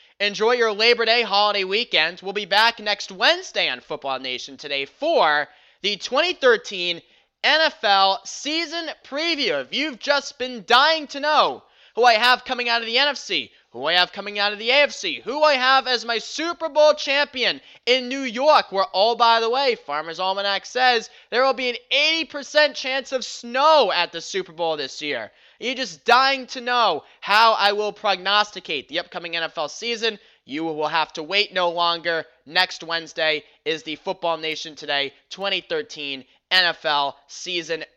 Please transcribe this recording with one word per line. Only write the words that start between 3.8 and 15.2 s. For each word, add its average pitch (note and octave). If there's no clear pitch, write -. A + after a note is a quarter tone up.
Football C#3+
Nation C3
Today C#3
for F3
the G3+
twenty D#4+
thirteen F3+
N D4
F D4+
L G3
season D#4+
preview. C#4
If B2+
you've C4+
just C#4
been B3
dying D4
to C#4+
know A#3
who A3+
I A#3+
have A#3+
coming A#3+
out A#3
of A3+
the A#3
N C#4+
F C4
C, C#3+
who B2
I D#3+
have F3+
coming G3+
out G3+
of G#3
the A3+
A C#4+
F -
C, D#3